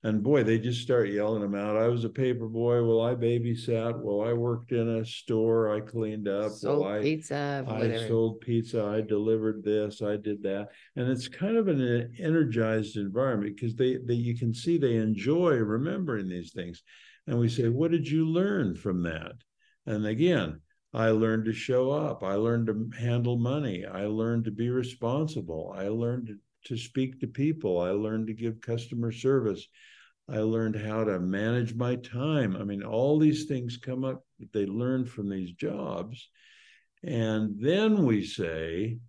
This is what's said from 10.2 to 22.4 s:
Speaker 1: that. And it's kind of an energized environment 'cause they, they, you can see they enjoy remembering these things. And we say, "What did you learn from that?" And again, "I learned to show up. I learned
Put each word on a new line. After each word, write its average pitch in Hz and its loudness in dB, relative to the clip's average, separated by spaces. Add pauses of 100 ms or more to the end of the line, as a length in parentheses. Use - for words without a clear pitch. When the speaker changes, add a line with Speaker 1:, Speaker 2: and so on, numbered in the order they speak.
Speaker 1:
that. 101 -2 (280)
And 127 0
it's 131 -2
kind 214 -2
of 214 4
an 123 2
energized 113 2
environment 104 0
'cause 117 -2
they, 127 2
they, 123 -2
you 120 0
can 117 0
see 170 0
they 127 4
enjoy 117 2
remembering 117 0
these 90 -8
things. 87 -10 (440)
And 123 0
we 117 4
say, 117 2
"What 156 2
did 165 2
you 160 2
learn 170 0
from 90 -2
that?" 82 -6 (500)
And 107 -2
again, 110 0 (320)
"I 113 4
learned 110 2
to 110 0
show 127 2
up. 151 -2
I 95 -2
learned 117 2